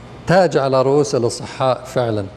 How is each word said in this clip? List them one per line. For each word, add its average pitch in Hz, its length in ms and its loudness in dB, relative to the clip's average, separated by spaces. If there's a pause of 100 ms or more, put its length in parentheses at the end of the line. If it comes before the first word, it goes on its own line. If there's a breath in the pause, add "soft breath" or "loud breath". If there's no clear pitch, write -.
(280)
تاج 165 300 4
على 135 240 2
رؤوس 143 340 2
الأصحاء 120 680 -2
فعلا 110 400 -4 (120)